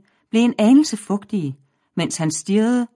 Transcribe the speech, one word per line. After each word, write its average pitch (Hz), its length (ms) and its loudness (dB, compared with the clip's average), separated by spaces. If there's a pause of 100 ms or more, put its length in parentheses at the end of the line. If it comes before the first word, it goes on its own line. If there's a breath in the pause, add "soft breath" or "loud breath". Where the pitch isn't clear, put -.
(300 soft breath)
blev 226 120 2
en 240 160 0
anelse 247 380 4
fugtige, 196 640 -6 (360)
mens - 220 -4
han 160 140 -4
stirrede 226 640 -2